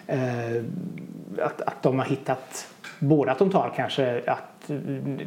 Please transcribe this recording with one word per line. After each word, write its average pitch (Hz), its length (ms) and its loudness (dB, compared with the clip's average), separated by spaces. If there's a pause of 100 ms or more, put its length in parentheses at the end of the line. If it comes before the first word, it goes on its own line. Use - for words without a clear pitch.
Eh, 143 120 0 (1200)
att, - 180 -2
att - 220 -4
de 131 160 4
har 127 80 0
hittat, - 600 -4 (320)
både 139 340 6
att 131 60 0
de 190 120 6
tar 139 260 4
kanske 123 500 0
att, - 440 -4
eh, 147 60 -2 (500)